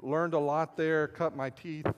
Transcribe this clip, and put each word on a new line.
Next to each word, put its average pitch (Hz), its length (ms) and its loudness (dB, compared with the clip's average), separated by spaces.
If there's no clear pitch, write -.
learned 160 300 0
a 160 60 2
lot 151 380 0
there, 160 300 2
cut 160 280 -2
my 135 140 -4
teeth 156 380 -8